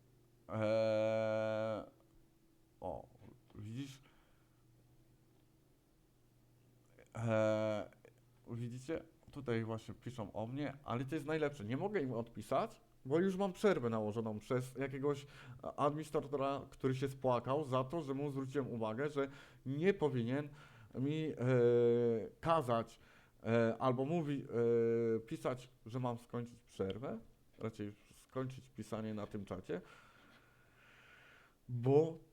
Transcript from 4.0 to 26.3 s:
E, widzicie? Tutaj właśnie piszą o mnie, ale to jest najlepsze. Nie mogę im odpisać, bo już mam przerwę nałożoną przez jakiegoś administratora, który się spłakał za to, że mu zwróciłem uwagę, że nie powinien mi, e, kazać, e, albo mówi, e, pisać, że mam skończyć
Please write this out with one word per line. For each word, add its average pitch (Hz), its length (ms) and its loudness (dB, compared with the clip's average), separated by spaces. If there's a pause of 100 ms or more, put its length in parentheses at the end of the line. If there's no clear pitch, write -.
E, 110 720 2 (580)
widzicie? 120 560 -6 (280)
Tutaj 120 320 -2
właśnie 110 300 -6
piszą 113 400 -8
o 110 140 -4
mnie, 135 260 -6 (100)
ale 123 220 -2
to 151 100 -4
jest 147 120 -4
najlepsze. 147 380 -2
Nie 123 120 -2
mogę 196 240 -2
im 127 120 -2
odpisać, - 680 -2 (240)
bo 143 140 2
już 190 160 2
mam 185 180 0
przerwę 156 360 4
nałożoną 110 500 -2
przez 131 380 -2
jakiegoś 135 500 -2 (500)
administratora, 143 920 0
który 131 260 0
się 135 140 -2
spłakał 131 560 0
za 131 180 2
to, 165 180 -4
że 135 120 -4
mu 143 180 -2
zwróciłem 135 360 -2
uwagę, 113 420 -2
że 139 200 0 (360)
nie 151 280 2
powinien 139 560 0 (460)
mi, 147 280 0
e, 147 120 -4 (1040)
kazać, 123 600 2 (440)
e, 113 360 4
albo 131 260 2
mówi, 147 420 -2 (680)
e, 110 40 0
pisać, 127 500 -4 (160)
że 113 140 -6
mam 120 180 -2
skończyć - 460 -8